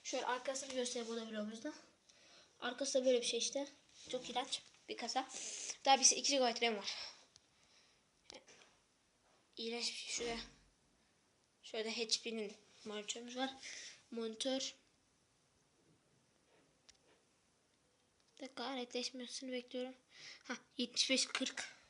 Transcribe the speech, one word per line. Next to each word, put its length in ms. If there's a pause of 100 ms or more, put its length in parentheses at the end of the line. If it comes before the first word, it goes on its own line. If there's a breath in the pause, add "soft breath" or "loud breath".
Şöyle 220
arkasını 480
göstereyim 380
bu 40
da 100
vlogumuzda. 480 (840 loud breath)
Arkası 420
da 40
böyle 160
bir 40
şey 140
işte. 280 (420)
Çok 200
iğrenç 320 (280)
bir 80
kasa. 300 (580 loud breath)
Daha 140
bir 60
iki 180
gigabayt 400
ram 140
var. 180 (2500 loud breath)
İğrenç 280
bir 80
şey. 340
Şurada, 120 (1200)
şurada 260
H 340
P'nin 340 (280)
monitörümüz 520
var. 160 (580 loud breath)
Monitör. 640 (3500)
Bir 60
dakika, 280
netleşmesini 800
bekliyorum. 440 (520 loud breath)
Ha, 60 (240)
yetmiş 320
beş 160
kırk. 500 (140)